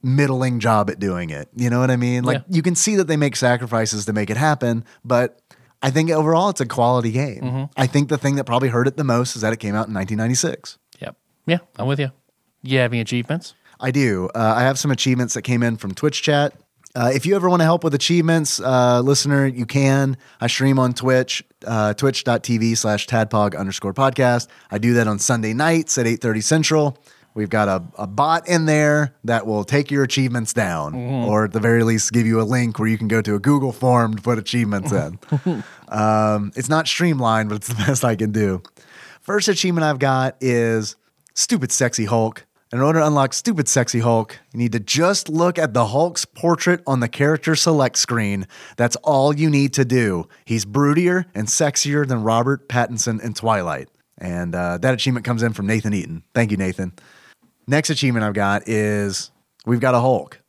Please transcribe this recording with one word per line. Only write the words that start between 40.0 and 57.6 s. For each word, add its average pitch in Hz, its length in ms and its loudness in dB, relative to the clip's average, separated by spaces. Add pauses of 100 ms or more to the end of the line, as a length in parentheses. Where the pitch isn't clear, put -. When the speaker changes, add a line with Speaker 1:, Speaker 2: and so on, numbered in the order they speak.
Speaker 1:
got 131 400 0
is 117 560 0 (380)
Stupid - 360 -2
Sexy 120 360 0
Hulk. 113 380 0 (280)
In 120 80 -2
order 156 180 2
to 151 80 4
unlock 143 260 2
Stupid 175 360 -2
Sexy 123 320 2
Hulk, 113 360 0 (160)
you 113 60 -10
need 120 140 0
to 117 80 -2
just 170 480 0
look 170 320 0
at 131 140 -2
the 120 120 4
Hulk's 156 380 0
portrait 170 640 0
on 135 100 2
the 120 100 0
character 151 460 0
select 147 440 2
screen. 101 500 -2 (280)
That's 120 280 2
all 143 320 2
you 156 120 2
need 139 260 2
to 135 100 2
do. 110 420 0 (180)
He's 113 200 -4
broodier 151 600 0 (100)
and 107 100 -4
sexier 143 580 0
than 123 200 -2
Robert 117 440 0
Pattinson 117 540 -2
in 113 120 -8
Twilight. 87 540 -2 (300)
And, 87 380 -6
uh, 87 220 -4
that 131 140 0
achievement 120 320 -2
comes 117 200 -2
in 117 80 0
from 101 160 -4
Nathan 107 260 -2
Eaton. 82 300 -8 (100)
Thank 117 160 2
you, 104 60 0
Nathan. 92 380 -4 (760)